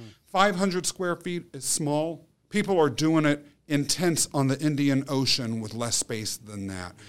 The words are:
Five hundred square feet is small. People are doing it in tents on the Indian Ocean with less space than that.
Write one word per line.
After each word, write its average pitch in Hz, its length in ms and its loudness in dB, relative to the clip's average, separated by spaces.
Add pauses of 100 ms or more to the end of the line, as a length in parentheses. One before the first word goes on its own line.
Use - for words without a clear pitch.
(260)
Five 196 300 2
hundred 185 300 0
square 175 300 -2
feet 175 360 -8
is 135 120 -12
small. 156 600 -2 (240)
People 202 280 0
are 151 120 6
doing 156 340 2
it 147 200 2 (220)
in 143 200 0
tents 165 460 0
on 139 140 2
the 135 140 0
Indian 143 480 2
Ocean 123 520 0
with 107 140 -8
less 117 220 -2
space 110 400 -4
than 104 320 -10
that. 90 260 -8 (140)